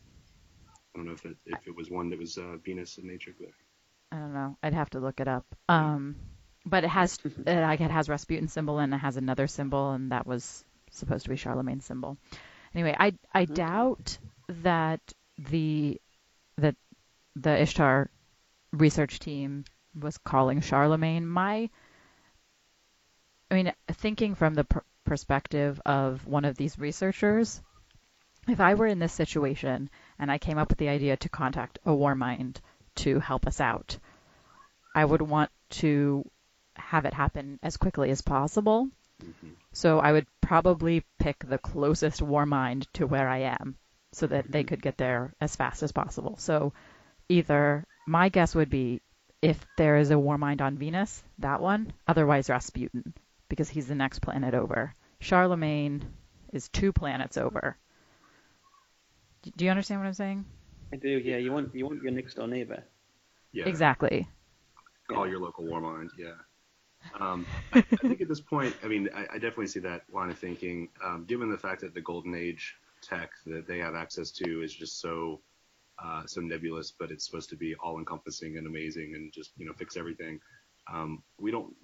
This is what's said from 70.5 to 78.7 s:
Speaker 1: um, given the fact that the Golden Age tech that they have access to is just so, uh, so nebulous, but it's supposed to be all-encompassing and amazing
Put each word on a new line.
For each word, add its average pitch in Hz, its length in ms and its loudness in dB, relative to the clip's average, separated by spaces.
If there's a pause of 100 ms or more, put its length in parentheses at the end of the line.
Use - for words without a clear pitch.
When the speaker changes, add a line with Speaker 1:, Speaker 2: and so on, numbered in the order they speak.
Speaker 1:
um, 85 220 -8
given 120 240 -4
the 98 80 -4
fact 95 240 -8
that 87 120 -12
the 87 60 -10
Golden 87 340 -8
Age 85 420 -8 (260)
tech 87 280 -10 (160)
that 80 200 -10
they 87 120 -8
have 82 160 -6
access 82 380 -10
to 82 300 -6
is 78 120 -10
just - 260 -14
so, 82 400 -8 (640)
uh, 82 240 -10
so - 140 -10
nebulous, 82 580 -8
but 82 120 -10
it's 78 160 -12
supposed - 240 -12
to 82 60 -14
be 80 200 -8
all-encompassing 80 800 -10
and 80 100 -10
amazing 78 480 -10